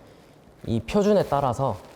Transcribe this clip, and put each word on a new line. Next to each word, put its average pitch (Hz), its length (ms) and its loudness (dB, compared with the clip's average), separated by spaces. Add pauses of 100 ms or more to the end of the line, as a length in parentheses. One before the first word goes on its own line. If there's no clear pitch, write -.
(640)
이 113 140 -2
표준에 202 440 2
따라서 135 540 -2 (180)